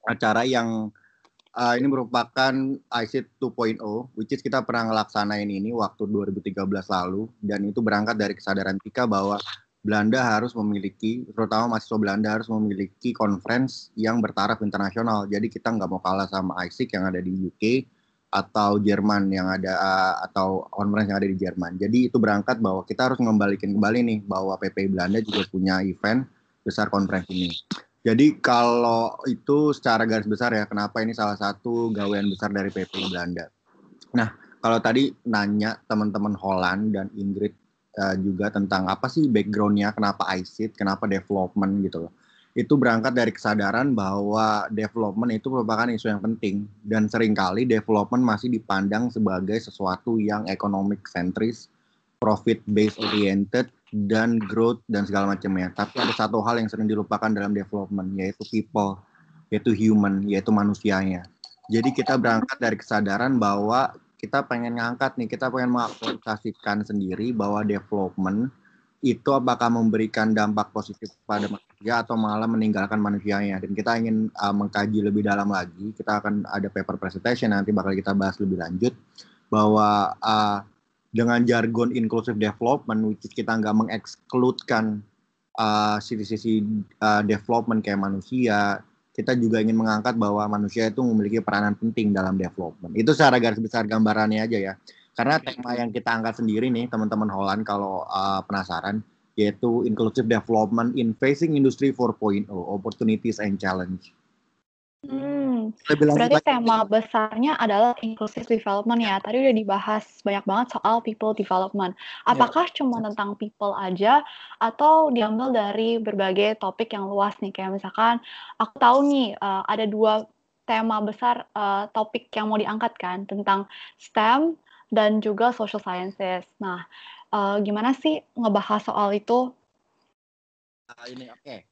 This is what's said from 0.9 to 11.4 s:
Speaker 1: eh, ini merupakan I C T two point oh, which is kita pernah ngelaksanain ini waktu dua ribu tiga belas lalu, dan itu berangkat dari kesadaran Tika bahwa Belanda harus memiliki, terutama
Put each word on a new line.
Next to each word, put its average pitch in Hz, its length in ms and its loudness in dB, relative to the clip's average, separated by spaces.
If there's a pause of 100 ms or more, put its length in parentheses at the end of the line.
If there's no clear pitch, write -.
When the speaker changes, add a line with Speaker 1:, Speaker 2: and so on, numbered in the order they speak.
Speaker 1:
eh, 120 240 0
ini 131 160 0
merupakan 127 640 0 (400)
I 117 160 0
C 135 80 0
T 120 160 -8
two 123 160 -4
point 113 320 -2
oh, 110 320 -6
which 107 160 -6
is 135 80 -4
kita 131 240 -2
pernah 113 320 -2
ngelaksanain 104 560 -2
ini 104 240 -4
waktu 104 320 -4
dua 101 240 -2
ribu 95 80 -6
tiga 98 240 -4
belas 95 240 -2
lalu, 95 400 -2 (160)
dan 101 240 -2
itu 107 160 -2
berangkat 107 320 2
dari 104 160 0
kesadaran 98 480 -2
Tika 123 320 -4
bahwa 101 240 0 (500)
Belanda 107 320 2
harus 120 400 0
memiliki, 104 720 -4
terutama 110 480 0